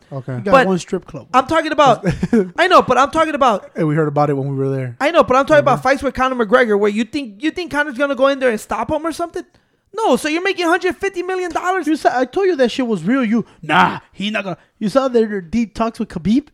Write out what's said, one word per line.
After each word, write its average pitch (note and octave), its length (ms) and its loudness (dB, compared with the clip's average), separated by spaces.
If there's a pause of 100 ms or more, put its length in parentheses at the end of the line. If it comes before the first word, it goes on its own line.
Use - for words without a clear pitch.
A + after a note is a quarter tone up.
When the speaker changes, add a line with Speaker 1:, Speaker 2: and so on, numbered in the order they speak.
(120)
Speaker 1:
Okay. C3+ 240 -8
Speaker 2:
He B2 60 -6
got G3+ 100 -4
Speaker 3:
But F#3 160 4
Speaker 2:
one F#3+ 100 2
strip - 280 -6
club. B2+ 280 -16
Speaker 3:
I'm C4 140 2
talking D#4+ 240 0
about, C#4+ 340 4
Speaker 1:
<laughs> F#3 520 0
Speaker 3:
I E4+ 100 4
know, E4+ 140 8
but B3 160 0
I'm C4 140 2
talking D#4+ 220 0
about A#3+ 440 0
Speaker 1:
Hey, F#3 80 0
we D3+ 100 0
heard D#3 140 0
about D3 200 0
it D3 40 -2
when C#3 160 -4
we C#3 80 -4
were C3+ 180 -2
there. B2+ 240 -6
Speaker 3:
I D4 120 0
know, D#4+ 120 4
but B3+ 140 2
I'm C#4 80 2
talking D4 160 4
about C#4 120 2
Speaker 1:
Remember? F3+ 100 -2
Speaker 3:
fights C4+ 200 0
with C4 120 -2
Conor B3+ 300 -2
McGregor A3 320 4
where G#3 140 0
you A3 140 -2
think, A3+ 360 -8
you D4+ 100 -2
think E4+ 200 -8
Conor's D4 260 -2
gonna C#4 180 0
go C4 120 2
in C#4 120 0
there C4 120 0
and G#3 80 -4
stop A3+ 320 -6
him D#4 160 -2
or D#4+ 60 -4
something? E4+ 320 -8 (480)
No, G4 240 2
so - 100 -6
you're D#4+ 160 -2
making F#4 220 -2
a D#4+ 40 2
hundred F4 280 0
fifty F#4+ 260 -6
million F4+ 280 -6
dollars. F4 360 -4
Speaker 2:
You D#4 80 0
said, - 160 0
I B3 140 0
told F#4 220 -2
you F4 100 0
that B3+ 120 2
shit C4 180 -4
was F#3+ 180 -4
real. B3+ 180 0
You, A3 220 0 (160)
"Nah, E3+ 400 2 (100)
he G3+ 180 -8
not G#3+ 140 -4
gonna." F3+ 140 -8 (220)
You G#3+ 100 -2
saw C4 180 2
their A3 320 0
deep F#3+ 340 -4
talks A3+ 260 -4
with A3+ 100 -6
Khabib? G3 440 0